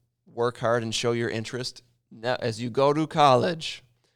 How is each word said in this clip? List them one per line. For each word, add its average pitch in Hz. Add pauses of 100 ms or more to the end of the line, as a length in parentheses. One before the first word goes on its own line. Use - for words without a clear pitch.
(260)
work 120
hard 120
and 110
show 120
your 117
interest 117 (300)
ne-, 120
as 113
you 120
go 139
to 156
college, 151 (320)